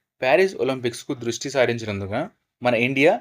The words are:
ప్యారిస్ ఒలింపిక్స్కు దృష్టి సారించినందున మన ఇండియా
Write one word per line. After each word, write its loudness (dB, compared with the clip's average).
ప్యారిస్ 4
ఒలింపిక్స్కు -4
దృష్టి -6
సారించినందున -2
మన 2
ఇండియా 4